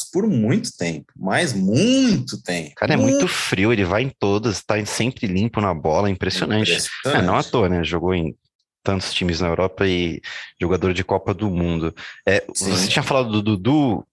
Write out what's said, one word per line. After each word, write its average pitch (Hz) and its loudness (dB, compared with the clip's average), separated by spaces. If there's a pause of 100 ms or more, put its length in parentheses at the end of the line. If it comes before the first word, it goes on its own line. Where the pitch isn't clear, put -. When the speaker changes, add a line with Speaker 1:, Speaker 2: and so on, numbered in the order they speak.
(120)
Speaker 1:
por 202 2
muito 214 2
tempo, - -6
mas 127 0
muito 139 2
tempo. - -6
Speaker 2:
O - -20
cara 123 2
é - 4
Speaker 1:
Muito. - 4
Speaker 2:
muito 180 2
frio, - 0
ele 101 2
vai 92 2
em 139 -2 (100)
todas, 104 0
tá 107 0
sempre 117 -4
limpo 104 0
na 98 2
bola, 82 2
impressionante. 98 0
Speaker 1:
Impressionante. - 0
Speaker 2:
É, - -
não 92 2
à 143 0
toa, 110 2
né? 87 0
Jogou 85 0
em 85 -2 (480)
tantos 95 -2
times 87 -2
na 92 0
Europa 87 0
e 87 -2 (400)
jogador 90 0
de 90 -4
Copa 101 -2
do 104 -4
Mundo. 85 -2 (320)
É, 98 2 (120)
Speaker 1:
Sim. 95 -2
Speaker 2:
você 92 0
tinha 147 0
falado 131 0
do 107 2
Dudu, 107 2